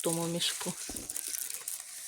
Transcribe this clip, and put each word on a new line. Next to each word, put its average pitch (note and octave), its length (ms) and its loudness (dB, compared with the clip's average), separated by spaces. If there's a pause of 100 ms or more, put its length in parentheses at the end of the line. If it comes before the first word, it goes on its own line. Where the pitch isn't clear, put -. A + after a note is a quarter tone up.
тому E3 240 4
мішку. E3+ 460 2 (1400)